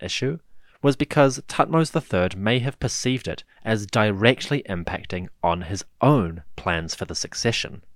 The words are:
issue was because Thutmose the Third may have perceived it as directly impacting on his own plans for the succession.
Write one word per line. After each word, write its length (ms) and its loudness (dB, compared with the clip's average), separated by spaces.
issue 340 -4
was 120 4
because 520 4
Thutmose 460 2
the 60 2
Third 380 0
may 220 2
have 200 -4
perceived 480 -2
it 160 -8
as 240 0
directly 800 2
impacting 600 -6
on 200 2
his 220 -6
own 440 4
plans 380 -2
for 120 -6
the 100 -10
succession. 640 -4